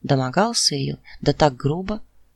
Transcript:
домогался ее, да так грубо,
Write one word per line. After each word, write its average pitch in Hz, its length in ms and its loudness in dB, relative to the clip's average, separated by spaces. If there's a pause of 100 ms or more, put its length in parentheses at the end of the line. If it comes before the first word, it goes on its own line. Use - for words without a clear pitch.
домогался 143 720 0
ее, 139 220 -6 (240)
да 147 100 2
так 143 240 4
грубо, 190 480 -4 (320)